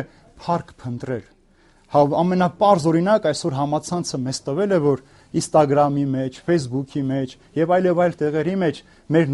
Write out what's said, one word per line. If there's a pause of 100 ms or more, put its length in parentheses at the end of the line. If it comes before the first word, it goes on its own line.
(400)
փառք (120)
փնտրել։ (680)
Հա, (160)
ամենապարզ
օրինակ
այսօր
համացանցը
մեզ
տվել
է,
որ (340)
Instagram-ի
մեջ, (100)
Facebook-ի
մեջ (260)
և
այլ
և
այլ
տեղերի
մեջ (320)
մեր